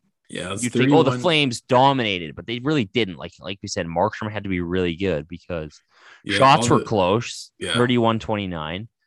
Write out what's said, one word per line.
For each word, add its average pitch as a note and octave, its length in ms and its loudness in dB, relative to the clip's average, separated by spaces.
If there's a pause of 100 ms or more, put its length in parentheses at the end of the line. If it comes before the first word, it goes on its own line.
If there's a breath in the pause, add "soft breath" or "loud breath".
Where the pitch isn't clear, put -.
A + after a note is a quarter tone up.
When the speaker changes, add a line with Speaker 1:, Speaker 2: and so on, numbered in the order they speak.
(300)
Speaker 1:
Yeah, F2+ 220 -8
it's G2 120 -8
Speaker 2:
you'd A#2+ 100 -4
think, B2+ 180 2
"Oh, D#3 120 8
the C3+ 80 2
Speaker 1:
thirty-one. B2 100 -2
Speaker 2:
Flames D3 400 2
dominated," A#2 760 2
but F2 100 -14
they A#2+ 140 -6
really C#3 240 0
didn't. F#2+ 320 -2
Like, D2 240 -12
like F2+ 220 -10
we G2+ 80 -10
said, F2+ 160 -4
Markstrom F#2 460 -2
had G#2 120 -8
to G2+ 60 -6
be F#2 100 -2
really F2 380 -2
good E2+ 300 -2
because E2+ 520 -12 (460 soft breath)
Speaker 1:
Yeah, G2+ 140 -2
Speaker 2:
shots C3 300 6
Speaker 1:
all B2+ 80 6
Speaker 2:
were - 20 2
Speaker 1:
the G2+ 60 -4
Speaker 2:
close, G2+ 720 -2
Speaker 1:
Yeah. F2+ 160 -6
Speaker 2:
thirty-one A#2 460 2
twenty-nine. F#2 680 -6 (180)